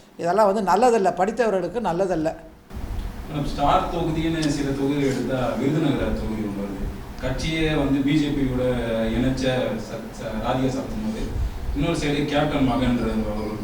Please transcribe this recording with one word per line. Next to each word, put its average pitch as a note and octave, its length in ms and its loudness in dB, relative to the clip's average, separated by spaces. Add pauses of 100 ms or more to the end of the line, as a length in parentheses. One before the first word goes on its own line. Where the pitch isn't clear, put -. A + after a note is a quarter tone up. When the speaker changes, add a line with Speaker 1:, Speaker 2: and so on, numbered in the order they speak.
(180)
Speaker 1:
இதெல்லாம் F#3+ 360 4
வந்து G3 180 0
நல்லதல்ல, G#3 420 4
படித்தவர்களுக்கு G3 680 0
நல்லதல்ல. E3+ 540 0 (920)
Speaker 2:
மேடம், D3 160 -4
ஸ்டார் C#3+ 500 2
தொகுதின்னு D#3+ 520 0
சில C#3 220 0
தொகுதி C#3 320 0
எடுத்தா B2 460 0 (120)
விருதுநகர் C#3+ 540 2
தொகுதி G#2+ 280 -2
ஒன்று G2+ 200 -4
வருது. G2 200 -6 (400)
கட்சியே D#3 540 0
வந்து C#3 240 2
பி D3 200 4
ஜே C#3+ 80 0
பியோட B2+ 360 0 (480)
இணைச்ச C3 440 2
ச-, A2 460 -4 (100)
ச-, A2 320 -6
ராதிகா C3 260 0
சரத்குமார், A2 600 -4 (460)
இன்னொரு D#3+ 220 0
சைடு D3 280 0
கேப்டன் C#3+ 420 2
மகன்ற B2 360 2
ஒரு G#2+ 600 -2